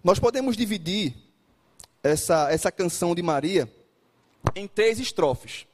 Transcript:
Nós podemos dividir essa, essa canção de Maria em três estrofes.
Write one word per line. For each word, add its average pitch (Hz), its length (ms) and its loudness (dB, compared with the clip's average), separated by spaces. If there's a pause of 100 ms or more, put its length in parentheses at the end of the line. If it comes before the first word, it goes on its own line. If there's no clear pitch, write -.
Nós 190 160 4
podemos 254 360 0
dividir 196 580 -2 (880)
essa, 151 500 2
essa 160 180 0
canção 175 440 -2
de 175 80 -4
Maria 156 500 0 (800)
em 202 140 -10
três 226 320 0
estrofes. 143 720 -4